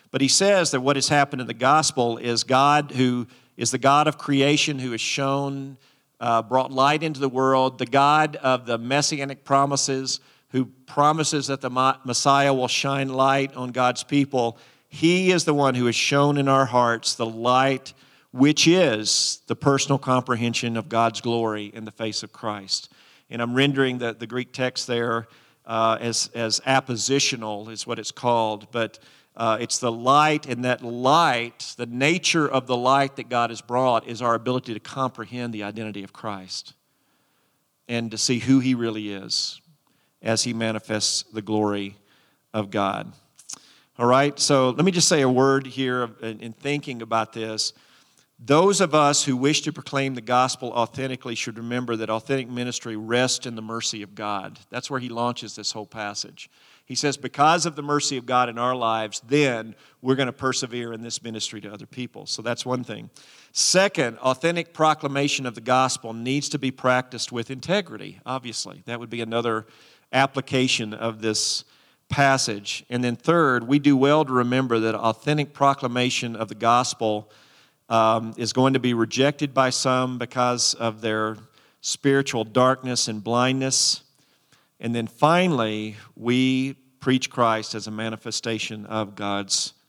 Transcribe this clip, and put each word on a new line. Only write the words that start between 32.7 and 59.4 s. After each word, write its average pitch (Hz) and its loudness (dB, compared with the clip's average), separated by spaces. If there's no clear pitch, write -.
light 135 2
that 120 -10
God 120 0
has 113 -12
brought 123 0
is 113 -10
our 120 2
ability 120 -4
to 104 -10
comprehend 120 -8
the 104 -8
identity 104 -10
of 98 -16
Christ 95 -12
and 117 -4
to 110 -10
see 123 0
who 135 4
he 127 2
really 110 -4
is - -6
as 110 -2
he 123 -4
manifests 110 -4
the 110 -8
glory 101 -2
of 98 -6
God. 101 -4
All 120 2
right, 139 4
so 131 4
let 139 0
me 190 2
just 170 2
say 156 4
a 131 4
word 135 4
here 127 -4
of, 113 -10
in, 110 -8
in 113 -14
thinking 143 -6
about 113 -2
this. 110 -6
Those 185 4
of 156 0
us 147 4
who 131 0
wish 147 2
to 151 -6
proclaim 135 -4
the 120 -10
gospel 123 0
authentically 127 -4
should 110 -8
remember 117 -4
that 110 -4
authentic 120 -2
ministry 123 -6
rests 120 0
in 120 -10
the 110 -10
mercy 110 -6
of 101 -16
God. 104 -8
That's 123 -10
where 131 -4
he 123 -8
launches 120 -6
this 104 -8
whole 107 -10
passage. 104 -10
He 127 -10
says, 139 0
"Because 151 2
of 151 -8
the 143 -10
mercy 143 -2
of 120 -8
God 127 2
in 117 -10
our 123 0
lives, 113 -2
then 120 0